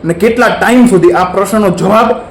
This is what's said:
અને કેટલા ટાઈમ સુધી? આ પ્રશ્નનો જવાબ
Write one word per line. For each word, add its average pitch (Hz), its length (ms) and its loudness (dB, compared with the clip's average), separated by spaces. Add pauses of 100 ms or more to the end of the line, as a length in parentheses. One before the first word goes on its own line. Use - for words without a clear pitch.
અને 165 100 -4
કેટલા 226 340 0
ટાઈમ 220 400 2
સુધી? 175 240 2
આ 175 120 0
પ્રશ્નનો 196 460 -2
જવાબ 214 420 0 (200)